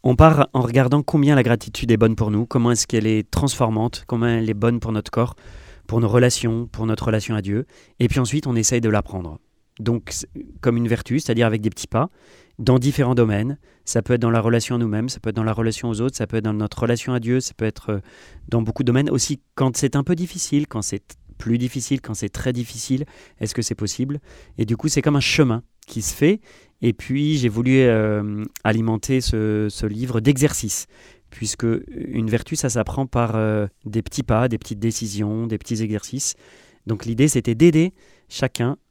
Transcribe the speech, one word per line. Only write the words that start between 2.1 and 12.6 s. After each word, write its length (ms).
pour 140
nous, 160
comment 240
est-ce 160
qu'elle 200
est 240
transformante, 760
comment 220
elle 200
est 60
bonne 260
pour 120
notre 180
corps, 260
pour 140
nos 80
relations, 600
pour 180
notre 180
relation 300
à 80
Dieu. 240
Et 100
puis 100
ensuite, 280
on 100
essaye 240
de 80
l'apprendre. 520
Donc, 320
c'est 180
comme 160
une 120
vertu, 320
c'est-à-dire 260
avec 160
des 80
petits 160
pas, 240
dans 200